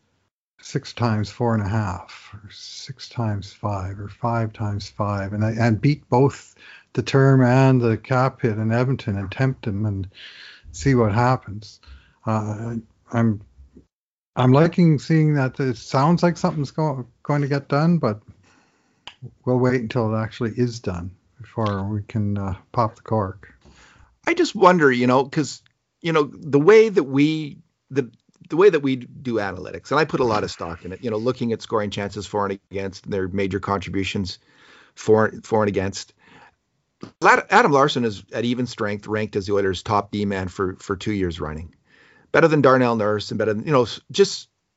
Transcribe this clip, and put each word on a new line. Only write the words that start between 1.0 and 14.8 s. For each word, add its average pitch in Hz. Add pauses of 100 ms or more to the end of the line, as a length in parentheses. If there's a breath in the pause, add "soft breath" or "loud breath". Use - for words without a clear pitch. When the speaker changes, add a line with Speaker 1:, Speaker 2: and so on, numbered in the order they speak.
Speaker 1:
four 117
and 107
a 98
half, 98
or 101
six -
times 104
five, 98
or 104
five 113
times 104
five," 101
and, 107
and 110
beat 143
both - (380 loud breath)
the 120
term 135
and 131
the 113
cap 127
hit 110
in 110
Edmonton 120
and 98
tempt 135
him 104
and 98 (640 loud breath)
see 139
what 113
happens. 120 (440 soft breath)
Uh, 110 (360)
I'm, 113 (920)
I'm 127
liking 160